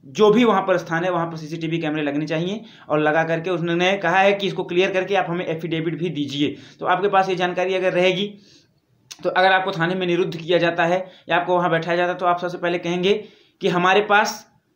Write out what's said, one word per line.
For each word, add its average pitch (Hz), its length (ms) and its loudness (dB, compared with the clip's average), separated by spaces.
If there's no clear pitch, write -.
जो 196 240 4
भी 233 140 6
वहाँ 196 180 4
पर 190 140 2
स्थान 170 280 -2
है, 185 60 0
वहाँ 170 160 -2
पर 165 100 -10
सीसीटीवी 160 420 -6
कैमरे 156 240 -4
लगने 147 240 -2
चाहिए। 175 380 -4
और 151 120 0
लगा 151 240 2
करके 160 260 -2
उन्होंने 175 460 0
कहा 180 220 0
है 196 140 4
कि 196 140 -2
इसको 175 180 -4
क्लियर 180 260 0
करके 185 240 -2
आप 185 140 0
हमें 170 180 -4
एफिडेविट 160 520 -4
भी 175 100 -4
दीजिए। 143 480 -4
तो 147 60 -8
आपके 185 220 2
पास 190 200 2
ये 185 80 -2
जानकारी 180 380 -2
अगर 185 180 0
रहेगी, 185 460 0
तो 175 60 0
अगर 185 220 4
आपको 185 200 2
थाने 165 220 -2
में 185 120 -2
निरुद्ध 170 300 0
किया 165 220 0
जाता 170 260 2
है 185 260 0
या 165 80 2
आपको 175 180 0
वहाँ 175 160 2
बैठाया 165 260 0
जाता 180 160 0
है, 175 60 -8
तो 185 80 -2
आप 175 140 2
सबसे 180 180 -6
पहले 175 200 -2
कहेंगे 180 460 0
कि 180 80 -2
हमारे 180 320 4
पास 208 500 0